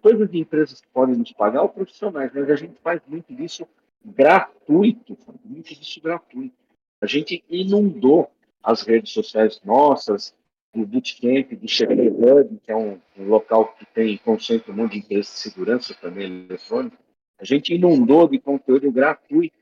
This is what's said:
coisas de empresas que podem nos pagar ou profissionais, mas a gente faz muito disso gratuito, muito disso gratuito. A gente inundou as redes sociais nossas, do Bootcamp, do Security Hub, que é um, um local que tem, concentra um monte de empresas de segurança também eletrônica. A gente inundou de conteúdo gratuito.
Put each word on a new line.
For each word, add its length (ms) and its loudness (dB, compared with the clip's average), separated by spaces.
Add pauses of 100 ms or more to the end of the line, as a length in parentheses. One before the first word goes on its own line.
coisas 300 4
de 80 -4
empresas 400 -2
que 140 -20
podem 240 2
nos 160 -6
pagar 300 0
ou 60 0
profissionais, 640 -8
mas 160 -6
a 60 4
gente 260 -12
faz 240 -4
muito 300 -16
disso 320 -14 (380)
gratuito, 1120 0 (260)
muito 320 -20
disso 240 -18
gratuito. 560 -10 (460)
A 60 -6
gente 420 -6
inundou 800 2 (320)
as 200 0
redes 280 0
sociais 540 -2
nossas, 680 2 (420)
do 100 -4
Bootcamp, 680 -4
do 140 -14
Security 400 2
Hub, 520 4
que 80 -20
é 60 -4
um, 240 -6 (180)
um 120 -10
local 460 0
que 100 -20
tem, 320 -4
concentra 560 -4
um 20 -10
monte 160 -4
de 80 -10
empresas 340 -6
de 60 -16
segurança 540 -6
também 320 -12
eletrônica. 720 -10 (420)
A 60 -16
gente 280 -2
inundou 540 6
de 100 0
conteúdo 540 0
gratuito. 720 -2